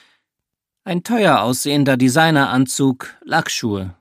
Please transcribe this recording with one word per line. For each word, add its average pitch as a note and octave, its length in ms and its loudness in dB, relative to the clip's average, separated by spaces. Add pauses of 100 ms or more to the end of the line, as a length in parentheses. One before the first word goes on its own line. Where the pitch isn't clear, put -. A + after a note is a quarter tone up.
(840)
Ein F3 180 -6
teuer F#3 400 2
aussehender C3+ 560 0
Designeranzug, C3+ 1200 0
Lackschuhe G#2 800 -4